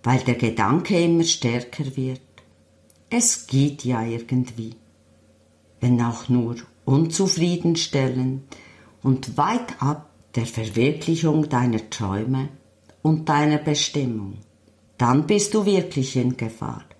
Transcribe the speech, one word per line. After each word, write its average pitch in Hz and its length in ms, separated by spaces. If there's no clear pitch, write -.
weil 123 180
der 120 140
Gedanke 123 680
immer 170 220
stärker 127 720
wird. 131 240
Es - 380
geht 139 380
ja 120 200
irgendwie, 117 680
wenn 123 220
auch 117 260
nur 120 280
unzufriedenstellend 151 1600
und 127 360
weit 220 440
ab - 280
der 117 100
Verwirklichung 151 1040
deiner 120 400
Träume 113 600
und 156 300
deiner 151 280
Bestimmung. 123 760
Dann 127 280
bist 202 280
du 214 100
wirklich 180 520
in 127 200
Gefahr - 480